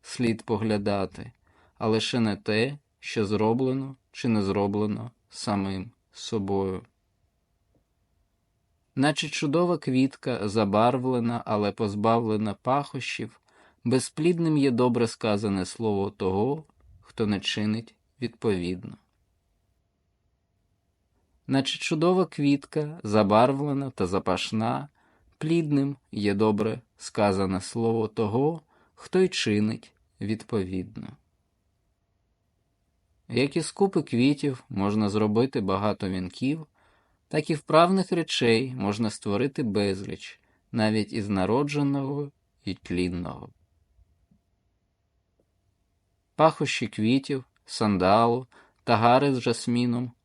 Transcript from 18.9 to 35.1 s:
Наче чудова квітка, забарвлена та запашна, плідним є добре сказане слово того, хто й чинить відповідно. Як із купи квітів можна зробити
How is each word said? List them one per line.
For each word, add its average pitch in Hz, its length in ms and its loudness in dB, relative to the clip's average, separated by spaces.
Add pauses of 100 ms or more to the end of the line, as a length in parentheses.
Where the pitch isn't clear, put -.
Наче 135 320 -2
чудова 175 480 0
квітка, 147 760 -2
забарвлена 127 880 2
та - 160 -2
запашна, 110 840 -2 (520)
плідним 147 560 0 (160)
є 101 220 0
добре 110 460 2 (160)
сказане 95 640 0
слово 113 480 -2
того, 131 540 -2 (320)
хто - 260 -2
й 185 80 4
чинить 107 640 -2 (280)
відповідно. 101 880 -6 (2250)
Як 131 280 0
із 160 160 -2
купи 190 300 2
квітів 139 680 0
можна 104 400 0
зробити 107 520 2